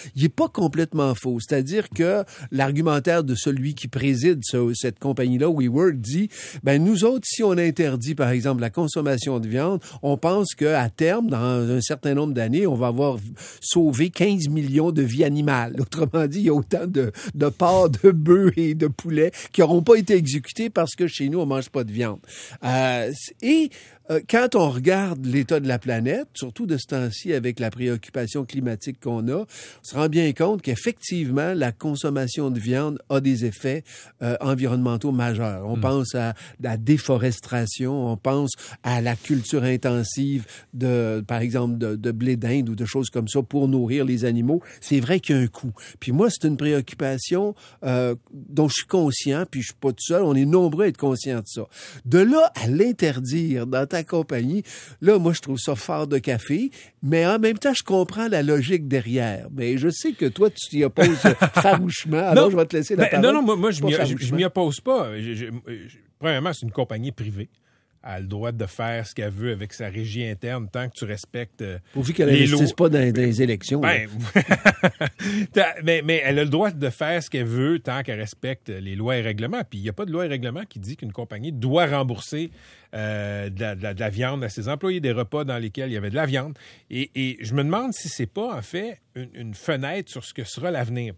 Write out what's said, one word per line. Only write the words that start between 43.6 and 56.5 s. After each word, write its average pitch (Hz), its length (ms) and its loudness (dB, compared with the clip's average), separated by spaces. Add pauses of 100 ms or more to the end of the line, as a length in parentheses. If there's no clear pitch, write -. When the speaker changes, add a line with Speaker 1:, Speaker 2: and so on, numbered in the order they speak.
Speaker 1:
nourrir 135 380 0
les 123 200 0
animaux. 120 360 2 (200)
C'est 143 180 2
vrai 160 200 2
qu'il - 160 0
y 131 40 4
a - 20 4
un 120 60 2
coût. 120 240 -8 (280)
Puis 127 120 -6
moi, 196 180 4
c'est - 180 -2
une 147 100 0
préoccupation, 147 1000 -2 (280)
euh, 123 320 0 (180)
dont 143 340 2
je - 80 0
suis - 120 -4
conscient, 151 640 2
puis 131 120 -6
je 110 60 -8
suis - 120 -14
pas 139 120 0
tout 110 120 -10
seul. 175 200 2
On 147 120 4
est 135 100 4
nombreux 170 400 4
à - 20 4
être 160 100 0
conscients 131 420 -2
de 101 80 -8
ça. 113 160 -10 (420)
De 139 140 6
là 285 360 6
à 110 120 -4
l'interdire 143 1000 0
dans 131 180 0
ta 165 180 -4
compagnie, 156 600 -2 (380)
là, 196 180 6
moi, 170 140 2
je - 80 -4
trouve 135 180 -4
ça 143 160 -2
fort 151 320 -4
de 143 100 2
café, 147 540 -2 (320)